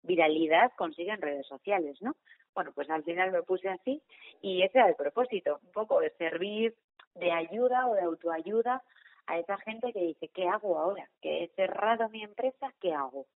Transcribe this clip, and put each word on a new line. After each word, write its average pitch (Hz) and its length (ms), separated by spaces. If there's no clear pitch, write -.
viralidad 165 720
consigue 175 340
en 214 80
redes 143 280
sociales, 151 560
¿no? 262 120
Bueno, 160 220
pues 143 160
al 151 120
final 180 280
me 170 100
puse 185 260
así 254 320
y 185 180
ese 196 160
era 220 120
el 160 60
propósito, 175 680
un - 80
poco 208 300
de 156 180
servir 202 560
de 175 160
ayuda 240 560
o 220 80
de 190 60
autoayuda 175 840
a 165 140
esa 196 180
gente 220 340
que 202 100
dice, 160 260
"¿Qué 185 200
hago 196 300
ahora? 170 320
Que 156 260
he - 100
cerrado 214 540
mi 220 140
empresa, 254 560
¿qué 175 140
hago?". 135 320